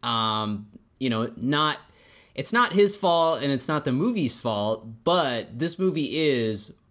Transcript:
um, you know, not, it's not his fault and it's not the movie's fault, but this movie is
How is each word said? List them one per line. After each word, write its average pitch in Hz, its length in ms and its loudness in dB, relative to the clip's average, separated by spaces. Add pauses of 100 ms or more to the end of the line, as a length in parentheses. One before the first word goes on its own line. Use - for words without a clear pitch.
um, 107 640 -2 (300)
you 131 120 -2
know, 110 260 -2
not, 147 400 0 (580)
it's 135 200 -2
not 233 180 2
his 196 240 4
fault 165 460 2
and 139 100 0
it's 127 160 -2
not 151 160 0
the 131 80 0
movie's 165 460 0
fault, 110 680 -4
but 135 540 0
this 160 200 -2
movie 160 400 0
is 117 560 0 (160)